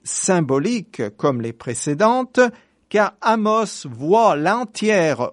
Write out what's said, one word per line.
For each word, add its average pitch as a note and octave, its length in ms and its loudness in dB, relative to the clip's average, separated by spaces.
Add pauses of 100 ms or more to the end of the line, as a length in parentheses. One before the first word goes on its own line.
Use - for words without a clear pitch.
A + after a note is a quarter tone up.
symbolique E3 1000 -2 (140)
comme C3+ 240 0
les A2+ 120 -6
précédentes, G#3+ 840 -2 (500)
car G3+ 300 0
Amos A3 640 -2
voit D#3 520 2
l'entière E3+ 960 0